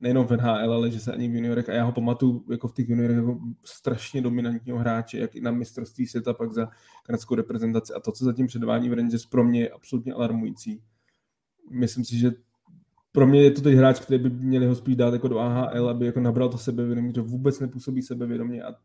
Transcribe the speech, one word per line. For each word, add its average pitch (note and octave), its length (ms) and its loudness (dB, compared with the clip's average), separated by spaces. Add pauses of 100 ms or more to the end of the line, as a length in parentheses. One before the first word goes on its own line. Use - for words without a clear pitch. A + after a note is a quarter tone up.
nejenom B2 260 2
v A#2+ 60 2
N A2+ 80 2
H A#2 180 2
L, A2+ 140 0
ale A#2 180 0
že A2+ 100 -6
se A2+ 120 -6
ani A#2+ 160 -4
v A#2 60 -4
juniorech, A#2 340 -2
a F#2 40 -6
já A#2+ 120 0
ho A#2+ 80 0
pamatuju A#2+ 580 0
jako A#2 180 -6
v - 60 -12
těch A#2 140 -4
juniorech A#2+ 280 2
jako A#2+ 220 0 (260)
strašně - 580 -6
dominantního A#2+ 560 -4
hráče, A#2 400 -2
jak A2+ 180 -6
i - 40 -12
na A#2+ 100 -4
mistrovství A#2+ 560 -6
světa, A#2 280 -4
pak A2+ 180 -6
za A2+ 160 -2 (340)
kanadskou A#2 320 -4
reprezentaci. A2+ 580 -2
A - 80 -8
to, - 120 -6
co - 120 -6
zatím B2+ 220 0
předvádí A#2 420 -2
v A#2+ 60 0
Rangers, A#2 320 -4
pro B2 180 2
mě A#2+ 160 2
je A2+ 80 0
absolutně B2+ 440 -8
alarmující. A2+ 720 -6 (880)
Myslím B2 340 -2
si, A#2+ 140 -4
že A#2+ 140 4 (800)
pro C3+ 140 6
mě C#3+ 160 8
je C#3+ 80 10
to C#3+ 100 -2
teď C#3 140 6
hráč, C3 260 8
který B2+ 220 0
by B2+ 80 2
měli B2+ 360 0
ho B2 80 4
spíš B2 220 -2
dát A#2+ 160 2
jako A#2+ 160 -2
do A#2 100 0
A A#2+ 100 -2
H A#2+ 240 -2
L, A#2+ 160 0
aby A#2+ 180 -2
jako A#2+ 140 -2
nabral B2 280 2
to A#2+ 100 -4
sebevědomí, A#2+ 560 -4
že A#2 60 -2
vůbec B2+ 400 -2
nepůsobí C3 420 -6
sebevědomě. A#2+ 600 -6
A - 120 -12 (100)